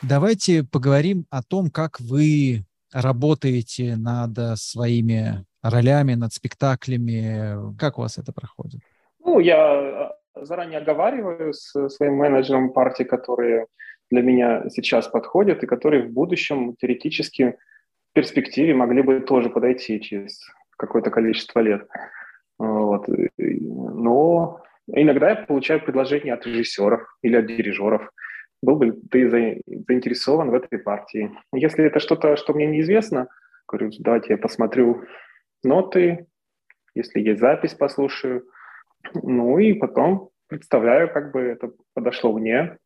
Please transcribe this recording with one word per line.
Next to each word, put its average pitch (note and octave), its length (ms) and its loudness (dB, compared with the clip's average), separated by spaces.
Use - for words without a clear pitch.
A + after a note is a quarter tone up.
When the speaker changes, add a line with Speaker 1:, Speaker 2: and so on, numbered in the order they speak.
Speaker 1:
Давайте D#3+ 600 2
поговорим D3 640 0
о C3 140 -6
том, F#3 260 -2
как D#3 300 -6
вы C3+ 640 2
работаете B2+ 1040 -2
над, A#2 400 -4
э, A#2 180 -4
своими A2+ 880 -2
ролями, B2+ 520 2
над A#2 200 -4
спектаклями. A2 1400 -4
Как D3 200 -4
у B2+ 40 -8
вас A2+ 160 -8
это - 140 -12
проходит? - 480 -16
Speaker 2:
Ну, D#4+ 200 2
я, D3 760 2
э, C#3+ 100 -16
заранее E3 340 -10
оговариваю E3+ 760 -2
с C#3 360 -6
своим C#3+ 240 0
менеджером C3+ 580 2
партии, C3 320 0
которые A#2+ 640 0
для B2 120 4
меня B2 480 2
сейчас A#2 400 -2
подходят F3 540 0
и B2 40 -6
которые C3+ 360 2
в A#2 80 -8
будущем, C3+ 680 -2
теоретически, B2+ 800 -2
в - 20 -20
перспективе D3 600 2
могли B2 280 2
бы C3 180 4
тоже B2+ 300 2
подойти A#2+ 500 -2
через G2 400 -12
какое-то A2+ 340 -2
количество A2+ 480 0
лет. G#2 260 0
Вот. G#2+ 520 -2
И, - 500 -2
но D3 1000 0
иногда D3 440 4
я G#3+ 40 2
получаю D#3 480 -2
предложения C3+ 500 -2
от A#2+ 120 -8
режиссёров A2+ 560 0
или A#2 140 2
от A2+ 120 4
дирижёров. G#2+ 640 -2
"Был C#3 140 4
бы A#2 160 2
ты B2+ 180 4
за-, A#2 320 0
заинтересован B2+ 640 0
в A2+ 40 0
этой B2 260 -2
партии?" G#2 520 -6
Если D#3 320 2
это D3 140 4
что-то, D#3 380 2
что D3 160 -4
мне D3+ 120 0
неизвестно, D#3 600 0
говорю: G#2+ 320 -6
"Давайте A2+ 300 0
я G#2+ 80 2
посмотрю A#2 640 0
ноты, F3 600 2
если - 240 -4
есть G#2+ 200 0
запись, D3+ 360 2
послушаю". C#3 720 -4
Ну B2+ 460 2
и G#3+ 140 6
потом E3 560 0
представляю, C#3+ 680 2
как D3 180 -4
бы C3+ 100 -2
это A#2+ 300 -6
подошло A#2+ 400 -2
мне. A2+ 520 -2